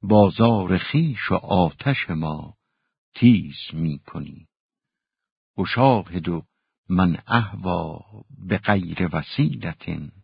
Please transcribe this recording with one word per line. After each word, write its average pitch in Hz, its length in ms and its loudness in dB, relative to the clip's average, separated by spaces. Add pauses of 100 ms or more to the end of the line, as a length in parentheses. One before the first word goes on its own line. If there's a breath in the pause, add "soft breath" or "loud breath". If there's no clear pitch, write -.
بازار 101 760 4
خویش 147 540 -2
و 95 40 2
آتش 95 760 0
ما 78 480 -6 (580)
تیز 85 400 4 (180)
می 78 260 -4
کنی. - 480 -14 (1080)
اشاهد 95 720 0 (640)
من 90 280 2 (100)
اهوی 92 720 -4 (500)
بغیر 92 600 -2
وسیلة 82 1000 -6 (120)